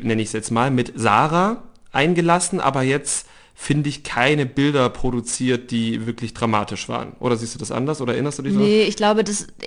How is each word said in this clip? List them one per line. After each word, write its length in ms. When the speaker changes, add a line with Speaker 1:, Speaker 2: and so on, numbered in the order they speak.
Speaker 1:
nenne 200
ich's 120
jetzt 180
mal, 200
mit 240
Sarah 680
eingelassen, 680
aber 240
jetzt 440
finde 340
ich 140
keine 440
Bilder 420
produziert, 840
die 360
wirklich 260
dramatisch 560
waren. 300
Oder 180
siehst 160
du 60
das 120
anders? 300
Oder 120
erinnerst 260
du 40
dich 100
so? 60
Speaker 2:
Nee, 240
ich 120
glaube, 280
das, 240